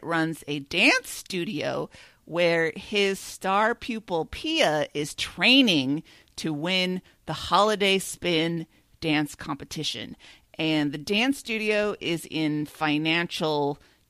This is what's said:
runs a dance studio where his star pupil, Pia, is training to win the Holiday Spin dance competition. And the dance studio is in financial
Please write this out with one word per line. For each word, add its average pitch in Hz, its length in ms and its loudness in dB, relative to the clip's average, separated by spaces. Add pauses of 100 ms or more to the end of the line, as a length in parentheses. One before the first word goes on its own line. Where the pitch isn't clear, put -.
runs 160 420 -2
a 147 140 -4
dance 220 500 2
studio 151 800 -4 (360)
where 165 520 2
his 196 420 0
star 208 560 0
pupil, 190 500 -4
Pia, 214 680 0
is 151 200 -4
training 170 880 2 (360)
to - 160 -4
win 185 480 -2 (240)
the 156 80 -8
Holiday 190 680 2
Spin 165 640 -2 (360)
dance 151 340 0
competition. 143 800 -8 (420)
And 156 360 0
the 156 40 -8
dance 208 420 0
studio 214 600 0
is 160 320 -4
in 151 340 0
financial 156 1120 0 (320)